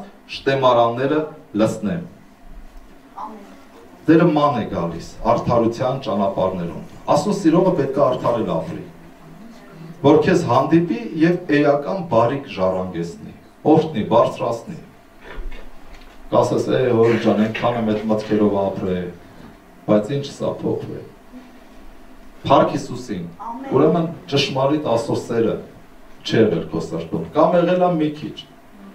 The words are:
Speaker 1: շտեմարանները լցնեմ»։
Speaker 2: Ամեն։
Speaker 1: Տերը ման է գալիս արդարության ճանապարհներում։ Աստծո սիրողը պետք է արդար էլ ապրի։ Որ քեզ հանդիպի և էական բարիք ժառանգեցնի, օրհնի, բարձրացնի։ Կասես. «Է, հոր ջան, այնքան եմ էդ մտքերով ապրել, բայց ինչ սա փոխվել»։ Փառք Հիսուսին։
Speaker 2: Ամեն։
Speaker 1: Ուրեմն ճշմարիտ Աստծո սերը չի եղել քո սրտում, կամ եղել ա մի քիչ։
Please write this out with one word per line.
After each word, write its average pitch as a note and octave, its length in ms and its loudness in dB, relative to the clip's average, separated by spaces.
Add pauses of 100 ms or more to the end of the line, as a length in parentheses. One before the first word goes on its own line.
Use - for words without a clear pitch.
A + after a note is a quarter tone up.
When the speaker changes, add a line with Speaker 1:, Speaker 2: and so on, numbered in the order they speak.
(280)
Speaker 1:
շտեմարանները C3+ 880 2 (320)
լցնեմ»։ G2+ 540 -2 (1080)
Speaker 2:
Ամեն։ - 320 -14 (580)
Speaker 1:
Տերը D#3+ 280 6
ման C#3+ 260 2
է G2+ 120 -4
գալիս E2+ 400 -6 (160)
արդարության B2+ 800 0
ճանապարհներում։ F#2 840 -2 (160)
Աստծո - 340 0
սիրողը F3 380 4
պետք C#3 240 -2
է - 40 4
արդար - 360 0
էլ F#2+ 140 -2
ապրի։ - 300 -6 (1200)
Որ D3 200 8
քեզ F#3 260 4
հանդիպի E3 520 2 (220)
և F3 340 2
էական C#3+ 420 2 (120)
բարիք A#2 360 0 (100)
ժառանգեցնի, F#2 760 -4 (300)
օրհնի, D3 480 4
բարձրացնի։ - 680 0 (1500)
Կասես. - 340 2
«Է, - 120 0 (180)
հոր A2+ 260 4
ջան, G#2 200 4
այնքան A#2+ 360 -2
եմ A2 140 0
էդ G#2+ 180 -2
մտքերով G#2 500 0
ապրել, F#2 480 -4 (800)
բայց - 180 2 (120)
ինչ C#3 100 -6
սա - 220 -6 (120)
փոխվել»։ - 420 -6 (1400)
Փառք - 300 4
Հիսուսին։ - 540 -8 (120)
Speaker 2:
Ամեն։ - 380 -8
Speaker 1:
Ուրեմն E3+ 300 4 (260)
ճշմարիտ A2 600 -2
Աստծո A#2 300 -2
սերը A2+ 320 -2 (680)
չի - 160 -4
եղել F2 320 2
քո - 120 -4
սրտում, E2+ 400 -8 (120)
կամ F3+ 240 4
եղել F3+ 240 2
ա F3+ 100 4
մի D3+ 240 0
քիչ։ - 200 -12 (580)